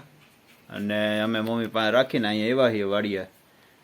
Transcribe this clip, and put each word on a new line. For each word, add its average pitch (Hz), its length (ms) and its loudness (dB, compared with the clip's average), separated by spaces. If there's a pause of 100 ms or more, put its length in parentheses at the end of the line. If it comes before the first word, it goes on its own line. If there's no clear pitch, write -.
(680)
અને 107 520 -2
અમે 110 200 0
મમ્મી 113 260 -2
પાસે 110 240 0
રાખીને 123 380 2
અહીંયા 107 280 0
આવ્યા 131 140 4
છીએ 107 120 -2
વાડીએ. 101 440 -2 (580)